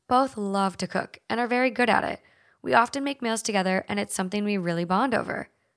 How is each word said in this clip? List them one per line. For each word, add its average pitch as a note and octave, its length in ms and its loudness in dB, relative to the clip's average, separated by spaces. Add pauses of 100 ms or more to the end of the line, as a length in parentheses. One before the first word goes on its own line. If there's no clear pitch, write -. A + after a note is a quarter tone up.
both B3+ 300 2
love G3 400 0
to F#3 100 -4
cook - 320 -4 (100)
and A3+ 120 -2
are A#3+ 80 -2
very B3 220 2
good A#3+ 180 2
at - 160 4
it. - 160 -6 (400)
We - 140 0
often A#3+ 300 2
make C#4 180 -4
meals A3+ 200 -2
together, F#3+ 460 0
and G3+ 100 -2
it's G3+ 160 -4
something G3 300 -2
we G#3 140 0
really E3+ 260 0
bond G#3+ 300 2
over. - 340 -4 (280)